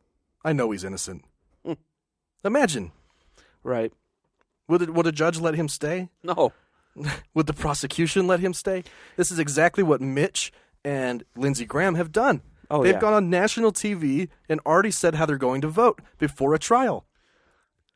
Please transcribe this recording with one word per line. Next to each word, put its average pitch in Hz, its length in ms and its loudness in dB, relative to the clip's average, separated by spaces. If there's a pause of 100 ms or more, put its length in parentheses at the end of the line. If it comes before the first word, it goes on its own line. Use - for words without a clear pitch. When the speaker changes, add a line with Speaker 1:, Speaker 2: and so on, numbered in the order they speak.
(440)
Speaker 1:
I 156 100 -2
know 120 180 0
he's 95 120 -6
innocent." 95 400 -10 (420)
Speaker 2:
Hmm. 160 80 -8 (720)
Speaker 1:
Imagine. 196 480 0 (720)
Speaker 2:
Right. 117 280 -4 (760)
Speaker 1:
Would 175 160 2
it, 165 100 -6
would 170 140 2
a 165 40 2
judge 160 280 0
let 165 160 -2
him 160 120 -2
stay? 175 420 -6 (140)
Speaker 2:
No. 165 300 2 (420)
Speaker 1:
<laughs> - 380 -10
Would 156 140 0
the 151 60 -4
prosecution 160 760 -2
let 180 120 2
him 185 140 -2
stay? 185 300 -4 (340)
This 175 140 0
is 165 80 -2
exactly 156 440 2
what 147 180 4
Mitch 135 500 -2 (320)
and 131 400 -4 (120)
Lindsey 131 300 -2
Graham 160 300 0
have 165 160 -4
done. 220 300 2 (300)
Speaker 2:
Oh, 147 120 2
Speaker 1:
They've 190 100 6
Speaker 2:
yeah. 190 60 0
Speaker 1:
gone 214 140 2
on 196 160 2
national 214 420 2
T 208 220 -4
V 156 360 -2 (180)
and 156 180 -2
already 185 260 4
said 165 240 0
how 156 100 2
they're 147 120 -2
going 131 240 0
to 156 80 -4
vote 220 320 2 (160)
before 143 360 0
a 160 60 2
trial. 226 460 0 (920)